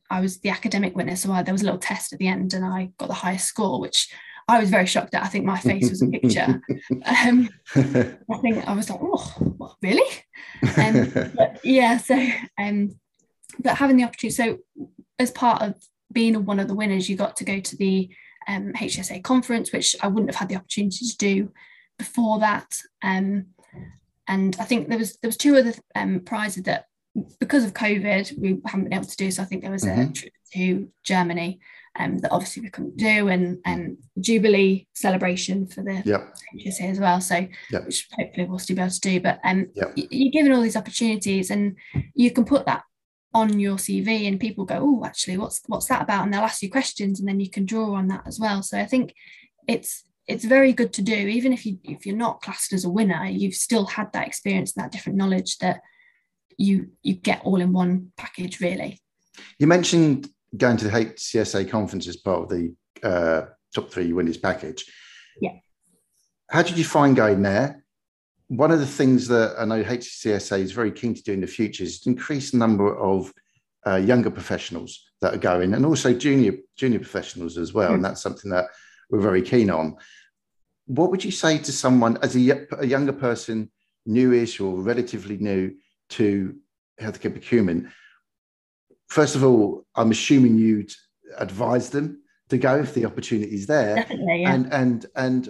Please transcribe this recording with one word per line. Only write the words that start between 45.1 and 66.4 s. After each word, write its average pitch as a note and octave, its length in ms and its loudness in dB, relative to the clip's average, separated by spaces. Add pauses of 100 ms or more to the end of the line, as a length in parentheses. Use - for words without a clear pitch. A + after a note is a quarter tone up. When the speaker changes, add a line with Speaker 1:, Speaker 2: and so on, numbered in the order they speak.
Speaker 1:
what's, - 280 -6
what's - 220 -4
that - 160 0
about?" G3 200 0
And G3+ 100 0
they'll G3+ 80 0
ask A3 200 -2
you G3 80 -6
questions, G3 500 -2
and F#3+ 80 -4
then G3 120 0
you G3 100 -2
can G3 160 -2
draw A3 300 -2
on F#3+ 120 0
that F#3+ 180 -4
as - 140 -10
well. G3+ 240 -2
So G3+ 140 -8
I G3+ 80 -2
think B3 280 0 (540)
it's, - 360 -4 (240)
it's - 180 -6
very C4 280 6
good A#3 200 -2
to - 80 -4
do, G#3+ 140 0
even A3+ 380 0
if A#3+ 120 -6
you, G3 180 -8
if - 220 -12
you're G3 100 -4
not A3+ 260 -4
classed - 300 -8
as F#3 140 -2
a F3+ 40 -2
winner, F#3 360 2
you've F#3+ 300 -2
still G#3+ 320 0
had - 260 -8
that - 140 -6
experience F#3+ 480 -4
and G3 80 -6
that - 80 -12
different F#3+ 260 -6
knowledge F#3+ 400 0
that F#3 240 -2 (720)
you, G3 360 2 (100)
you F#3+ 140 -2
get - 280 -2
all F#3+ 180 2
in F3+ 120 2
one F3+ 420 0
package, - 440 -12
really. - 420 -6 (560)
Speaker 2:
You C#3+ 80 4
mentioned E3 640 4 (260)
going A#2+ 220 4
to A2 100 -2
the G#2 80 0
H A2+ 240 -2
C - 200 -2
S G#2 160 0
A F#2+ 100 0
conference F#2+ 420 -4
as E2+ 100 -10
part F2+ 260 -2
of - 60 -10
the, E2+ 260 -4 (260)
uh, E2+ 460 0 (260)
top - 180 -6
three E2+ 220 -2
winners E2 240 0
package. D#2 480 -6 (560)
Speaker 1:
Yeah. - 120 -6 (960)